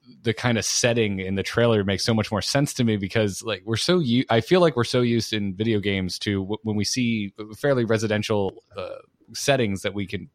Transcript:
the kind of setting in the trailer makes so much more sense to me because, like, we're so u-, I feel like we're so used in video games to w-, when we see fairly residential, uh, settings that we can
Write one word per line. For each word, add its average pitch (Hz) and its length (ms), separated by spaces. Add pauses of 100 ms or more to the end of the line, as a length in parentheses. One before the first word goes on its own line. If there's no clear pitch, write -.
(220)
the 117 120
kind 120 240
of 98 60
setting 110 560
in 95 160
the 95 80
trailer 117 400
makes 95 200
so 117 100
much 107 180
more 98 100
sense 143 320
to 127 100
me 110 120
because, 101 480
like, 107 200
we're 110 120
so 180 240
u-, 123 280
I 113 120
feel 185 200
like 165 140
we're 120 100
so 123 180
used 117 300
in 101 220
video 107 240
games 95 420
to 101 200
w-, 98 240
when 110 100
we 104 100
see 113 480 (240)
fairly 131 280
residential, 107 800 (120)
uh, 92 120 (460)
settings 113 480
that 98 100
we 101 140
can 90 280